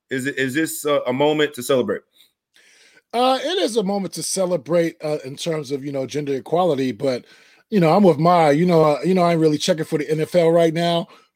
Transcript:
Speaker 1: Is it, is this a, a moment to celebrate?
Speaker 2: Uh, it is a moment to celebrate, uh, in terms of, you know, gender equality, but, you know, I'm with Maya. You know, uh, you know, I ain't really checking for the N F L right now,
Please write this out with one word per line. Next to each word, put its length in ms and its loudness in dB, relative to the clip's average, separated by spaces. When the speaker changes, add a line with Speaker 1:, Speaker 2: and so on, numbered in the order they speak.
Speaker 1:
Is 160 -4
it, 120 -6
is 160 -4
this 300 -4
a, 240 0
a 60 -2
moment 400 0
to 100 -12
celebrate? 380 -2
Speaker 2:
Uh, 280 0
it 180 -4
is 180 -2
a 60 -2
moment 320 -6
to 80 -10
celebrate, 760 -2
uh, 220 -4
in 140 -14
terms 340 -6
of, 140 -6
you 80 -8
know, 120 -4
gender 300 -6
equality, 560 0
but, 320 -4
you 100 2
know, 160 6
I'm 80 6
with 160 6
Maya. 320 4
You 140 2
know, 180 4
uh, 220 2
you 80 2
know, 80 2
I 100 4
ain't 100 2
really 160 2
checking 280 -2
for 120 -4
the 140 -4
N 80 -2
F 160 -4
L 160 4
right 220 2
now, 340 -2